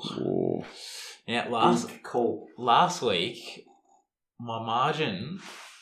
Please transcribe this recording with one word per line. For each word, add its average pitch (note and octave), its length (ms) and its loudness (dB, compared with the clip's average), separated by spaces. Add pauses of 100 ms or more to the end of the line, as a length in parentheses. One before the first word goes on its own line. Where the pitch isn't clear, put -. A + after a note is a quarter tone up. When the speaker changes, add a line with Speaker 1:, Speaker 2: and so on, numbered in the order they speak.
(180)
Speaker 1:
Ooh. G1+ 460 0 (600)
Speaker 2:
Now, A#2 220 -2
last, A#2+ 400 4
Speaker 3:
Big - 140 -16
call. - 460 -2 (100)
Speaker 2:
last C3+ 440 6
week, F#2+ 640 -2 (720)
my A2+ 260 -6
margin C3+ 760 0 (420)